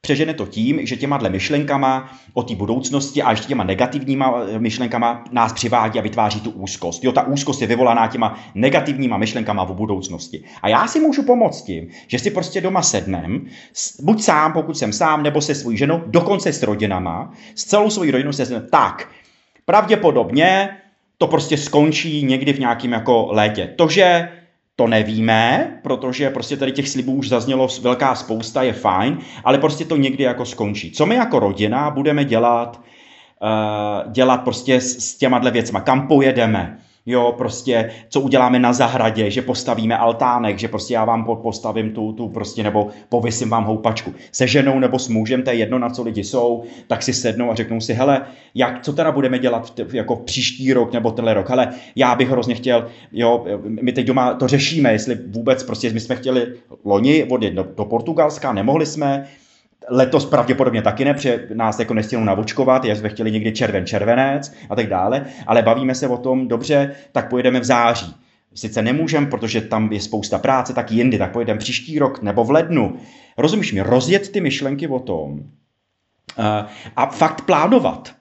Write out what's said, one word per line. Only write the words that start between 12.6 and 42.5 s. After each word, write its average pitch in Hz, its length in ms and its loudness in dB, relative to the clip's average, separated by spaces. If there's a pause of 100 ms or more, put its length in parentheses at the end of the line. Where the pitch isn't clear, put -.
doma 185 220 0
sednem, 90 640 -2 (260)
s-, - 280 -10
buď 214 220 2
sám, 156 300 4
pokud 156 260 -4
jsem 113 140 -2
sám, 151 300 2
nebo 147 180 0
se 147 140 -2
svojí 117 220 -4
ženou, 160 300 0
dokonce 170 460 2
s - 100 -4
rodinama, 101 720 -2 (220)
s - 100 -10
celou 208 260 2
svojí 175 200 0
rodinou 135 220 0
se 135 140 -4
sednem, 117 240 -6
tak, 113 380 2 (560)
pravděpodobně 185 1040 4 (500)
to 175 80 2
prostě 151 300 0
skončí 151 680 0
někdy 135 280 0
v 139 60 -2
nějakým 120 340 -2
jako 117 380 2
létě. 107 460 0
To, 165 120 4
že 175 400 4 (480)
to 120 100 4
nevíme, 113 960 2
protože 127 480 -2
prostě 135 260 -6
tady 135 160 -2
těch 139 160 -4
slibů 131 240 -4
už 131 160 -2
zaznělo 127 400 2
s-, - 140 -8
velká 127 320 2
spousta, 113 480 -4
je 123 100 2
fajn, 104 460 0 (260)
ale 135 140 6
prostě 147 260 0
to 160 120 -2
někdy 135 280 2
jako 120 200 0
skončí. 104 480 -6
Co 156 140 -2
my 220 80 0
jako 247 240 2
rodina 107 520 0
budeme 143 340 0
dělat, 117 560 0 (600)
eh, 107 680 -2
dělat 127 260 4
prostě 127 440 0
s, - 180 -6
s - 180 -8
těma 127 220 2
dle 120 120 2
věcma? 110 300 -2
Kam 135 280 0
pojedeme? 117 680 4 (320)
Jo, 120 280 2
prostě, 117 520 -2 (180)
co 139 120 0
uděláme 127 380 4
na 123 140 4
zahradě, 113 580 2
že 123 120 -2
postavíme 117 540 -2
altánek, 117 640 0
že 110 100 -4
prostě 107 260 -6
já 110 100 2
vám 113 200 0
po-, 113 120 -2
postavím 110 560 -4
tu, 107 200 -6
tu 110 160 -8
prostě, 107 340 -8